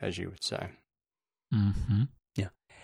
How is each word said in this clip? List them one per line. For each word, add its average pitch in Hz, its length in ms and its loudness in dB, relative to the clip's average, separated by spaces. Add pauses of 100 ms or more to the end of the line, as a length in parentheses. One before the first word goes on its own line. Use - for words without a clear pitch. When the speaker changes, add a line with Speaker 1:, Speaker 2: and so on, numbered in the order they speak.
Speaker 1:
as 92 160 -4
you 92 100 -4
would 92 160 -12
say. - 240 -4 (840)
Speaker 2:
Mm-hmm. 101 480 4 (340)
Yeah. 95 120 -2 (360)